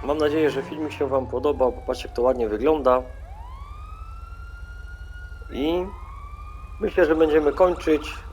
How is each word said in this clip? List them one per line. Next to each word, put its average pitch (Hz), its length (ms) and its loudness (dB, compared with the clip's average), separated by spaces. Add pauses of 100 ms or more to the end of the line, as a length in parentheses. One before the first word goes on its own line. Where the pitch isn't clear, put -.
Mam 147 140 0
nadzieję, 151 320 4
że 135 120 -2
filmik 151 300 -6
się 139 160 -2
wam 131 180 2
podobał. 127 460 2
Popatrzcie, - 360 -6
jak - 80 -8
to 120 60 2
ładnie 123 260 4
wygląda. 127 540 4 (2500)
I 170 340 0 (920)
myślę, 190 240 4
że 156 100 4
będziemy 151 380 6
kończyć, 165 600 2 (180)